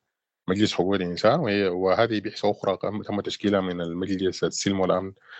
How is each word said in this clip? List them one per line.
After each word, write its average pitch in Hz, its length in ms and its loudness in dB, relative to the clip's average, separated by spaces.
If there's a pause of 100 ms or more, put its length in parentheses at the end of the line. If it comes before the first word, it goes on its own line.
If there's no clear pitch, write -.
(480)
مجلس 101 260 2
حقوق 95 200 0
الإنسان، 95 460 2
وهي، 101 280 2
وهذه 104 520 2
بعثة 104 300 -2
أخرى 98 260 0
قام-، 101 260 -4
تم 101 180 -4
تشكيلها 98 400 0
من 92 200 -4
المجلس 90 640 -2
السلم 98 360 0
والأمن، 92 320 0 (280)